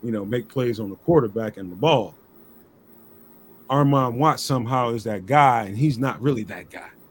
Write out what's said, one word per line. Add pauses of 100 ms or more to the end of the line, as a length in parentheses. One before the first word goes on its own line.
you
know,
make
plays
on
the
quarterback
and
the
ball. (1600)
Armon
Watts
somehow
is
that
guy,
and
he's
not
really
that
guy. (220)